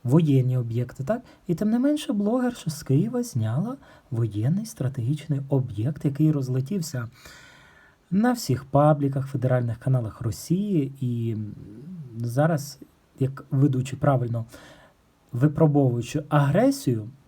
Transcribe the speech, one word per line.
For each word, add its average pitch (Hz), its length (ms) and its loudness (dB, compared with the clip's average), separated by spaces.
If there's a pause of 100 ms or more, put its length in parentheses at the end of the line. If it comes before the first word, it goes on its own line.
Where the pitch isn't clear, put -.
воєнні 131 540 4
об'єкти, 120 460 -4
так? 233 180 -2 (240)
І 175 80 0
тим 214 160 0
не 233 80 2
менше, 294 340 0
блогерша 233 580 0
з - 120 -10
Києва 226 400 0
зняла 156 540 -2 (340)
воєнний 117 560 -2
стратегічний 135 840 -4
об'єкт, 113 560 -2
який 151 280 2
розлетівся 131 760 -4 (1000)
на 226 220 2
всіх - 320 -2
пабліках, 143 600 2
федеральних 123 520 0
каналах 123 420 -2
Росії. 160 800 -2
І 117 360 -2 (800)
зараз, 131 600 0 (400)
як 135 320 -4
ведучий, 135 480 2
правильно 120 480 0 (840)
випробовуючи 143 960 2
агресію 143 800 2 (200)